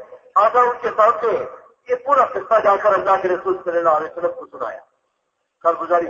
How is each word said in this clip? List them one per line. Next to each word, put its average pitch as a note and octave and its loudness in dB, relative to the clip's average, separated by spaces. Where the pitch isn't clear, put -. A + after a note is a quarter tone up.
آٹا A3 4
ان A#3+ 2
کے A3+ -4
سامنے، G#3+ 2
یہ - 0
پورا C4+ 2
قصہ G#3+ 0
جا G3 4
کر G3 2
اللہ F#3+ 0
کے F#3 -2
رسول F3+ -2
صلی E3+ -4
اللہ E3+ 2
علیہ D#3 0
وسلم E3+ -4
کو D3+ -16
سنایا، A2 -10
کارگزاری E3 0